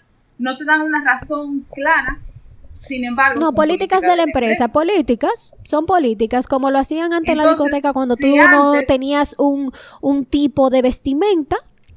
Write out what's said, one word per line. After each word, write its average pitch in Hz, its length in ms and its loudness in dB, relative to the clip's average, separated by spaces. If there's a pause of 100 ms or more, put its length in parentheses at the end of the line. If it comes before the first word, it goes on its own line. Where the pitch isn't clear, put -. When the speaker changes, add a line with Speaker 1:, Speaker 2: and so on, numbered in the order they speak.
(400)
Speaker 1:
no 262 180 -4
te 302 80 -12
dan 311 160 2
una 302 220 -2
razón 285 680 -4
clara. 277 460 -2 (640)
Sin 247 240 -8
embargo, 269 340 0
Speaker 2:
No, 330 60 0
Speaker 1:
son 302 100 0
Speaker 2:
políticas 359 460 0
de 359 60 0
la 359 60 4 (100)
Speaker 1:
políticas - 20 0
de 277 220 0
Speaker 2:
empresa, 240 180 0
Speaker 1:
empresa. 233 80 -2
Speaker 2:
políticas, 320 800 -2 (100)
son 311 220 -2
políticas, 247 600 0
como 269 220 0
lo 269 100 2
hacían 320 340 -2
antes 339 180 0
en 311 60 0
la 302 60 0
Speaker 1:
Entonces, 311 240 2
Speaker 2:
discoteca, 285 260 -2
cuando 254 240 -2
Speaker 1:
si 277 60 -6
Speaker 2:
tú 277 120 4
no 294 380 6
Speaker 1:
antes 285 160 0
Speaker 2:
tenías 277 500 0
un, 277 320 0 (300)
un 277 240 0
tipo 285 440 0
de 254 120 2
vestimenta. 302 760 0 (420)